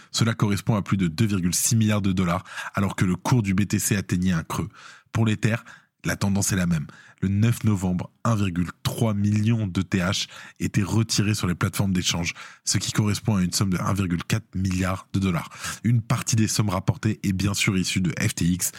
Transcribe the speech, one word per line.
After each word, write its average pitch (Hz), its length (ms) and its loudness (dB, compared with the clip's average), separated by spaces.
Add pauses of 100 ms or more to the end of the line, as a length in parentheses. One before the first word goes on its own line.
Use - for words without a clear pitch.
(120)
Cela 113 220 2
correspond 104 420 0
à 101 60 2
plus 98 160 0
de 95 100 2
deux 82 180 0
virgule 92 280 0
six - 220 0
milliards 107 260 2
de 98 100 2
dollars, 92 320 0 (300)
alors 98 220 -2
que 104 100 0
le 90 100 0
cours 123 280 2
du 98 100 0
B 95 140 2
T 104 100 0
C - 180 0
atteignait 92 360 0
un 82 120 0
creux. - 260 -6 (420)
Pour 113 140 2
l'Ether, 107 300 2 (480)
la 82 120 -2
tendance 98 360 0
est 104 40 0
la 90 100 2
même. 80 220 0 (340)
Le 92 60 0
neuf 107 360 2
novembre, 92 480 0 (120)
un 117 120 2
virgule 90 340 -2 (120)
trois 113 320 0
million 107 540 2
E 92 160 0
T 95 160 -2
H 90 280 -2 (320)
étaient - 240 0
retirés 104 520 0
sur - 100 -2
les 87 80 0
plateformes 98 400 -2
d'échange, 87 400 -2 (320)
ce - 140 0
qui - 120 -4
correspond 104 440 0
à 92 80 2
une 87 100 0
somme 98 180 0
de 87 80 2
un 101 140 0
virgule 87 300 0
quatre - 320 -4
milliard 92 580 -2
de 101 60 0
dollars. 92 300 0 (340)
Une 120 180 4
partie - 340 -2
des 107 120 4
sommes 104 220 0
rapportées 95 520 -2
est 95 120 2
bien 95 200 0
sûr 95 240 2
issue 92 240 0
de 87 180 0
F 110 140 0
T - 120 -2
X, 90 340 0